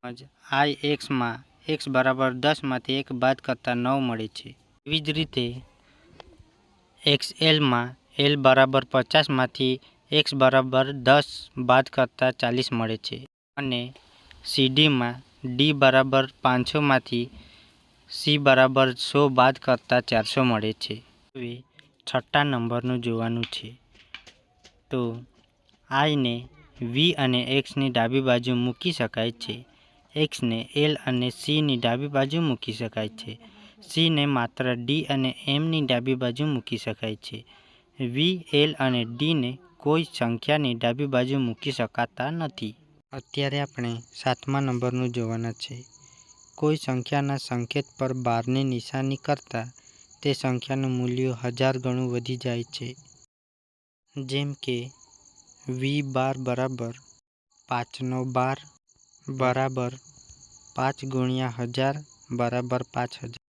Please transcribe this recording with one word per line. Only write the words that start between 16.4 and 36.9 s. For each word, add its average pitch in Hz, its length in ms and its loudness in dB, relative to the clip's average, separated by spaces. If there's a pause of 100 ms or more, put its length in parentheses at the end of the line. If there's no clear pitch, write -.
પાંચસોમાંથી 127 880 2 (800)
સી - 280 0
બરાબર 131 580 6
સો - 340 0
બાદ 131 300 6
કરતા 123 420 2
ચારસો 113 420 0
મળે 110 300 2
છે. - 220 -8 (400)
હવે 120 180 -8 (520)
છઠ્ઠા 147 380 2
નંબરનું 120 580 -2
જોવાનું 117 500 -2
છે. - 180 -12 (1200)
તો 127 120 -2 (880)
આઈને 135 460 2 (460)
વી 131 320 2
અને 127 280 2 (160)
એક્સની 135 320 -2
ડાબી 120 320 2
બાજુ 123 340 2
મૂકી 123 360 -2
શકાય 117 400 -2
છે. - 240 -10 (600)
એક્સને 127 420 0 (180)
એલ 151 180 4 (120)
અને 127 260 0
સીની 147 460 0
ડાબી 123 300 0
બાજુ 139 340 0
મૂકી 127 320 -2
શકાય 110 360 -6
છે. - 220 -14 (500)
સીને 160 440 2
માત્ર 131 400 -2 (100)
ડી 135 300 -2
અને 135 240 0 (160)
એમની 156 360 0
ડાબી 127 340 0
બાજુ 123 320 -2
મૂકી 123 300 -4
શકાય 110 380 -6